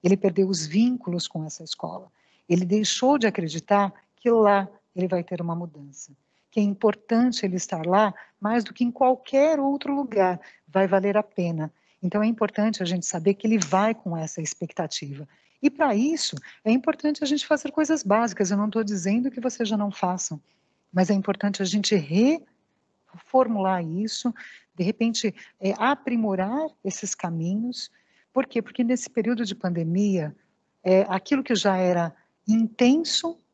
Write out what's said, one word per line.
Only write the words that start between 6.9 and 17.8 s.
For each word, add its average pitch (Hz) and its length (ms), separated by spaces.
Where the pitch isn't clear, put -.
ele 185 120
estar 165 280
lá 190 280
mais 220 240
do - 100
que - 100
em 240 80
qualquer 269 680
outro 277 340
lugar. 208 460
Vai 196 200
valer 196 280
a 214 80
pena. 165 480
Então, 208 220
é 220 40
importante 214 540
a 185 40
gente 175 200
saber 180 300
que - 100
ele 220 140
vai 196 340
com 170 240
essa 160 240
expectativa. 151 880
E, 294 80
pra 277 260
isso, 277 400
é 220 60
importante 294 520
a - 20
gente 277 220
fazer 294 240
coisas 302 320